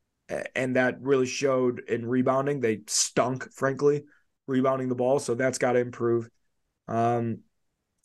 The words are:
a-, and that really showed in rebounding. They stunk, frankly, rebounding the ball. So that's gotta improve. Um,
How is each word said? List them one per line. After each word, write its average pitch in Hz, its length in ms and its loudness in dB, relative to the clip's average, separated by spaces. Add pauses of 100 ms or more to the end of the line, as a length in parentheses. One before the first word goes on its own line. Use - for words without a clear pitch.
(300)
a-, - 280 -6
and 127 200 0
that 127 240 0
really 131 260 2
showed 127 640 0
in 117 160 -2
rebounding. 131 560 0
They 110 260 0
stunk, - 640 -2
frankly, 143 540 0 (420)
rebounding 131 400 0
the 127 80 -2
ball. 127 240 2
So 120 160 -2
that's 131 220 0
gotta 123 220 2
improve. 117 500 0 (580)
Um, 117 520 0 (640)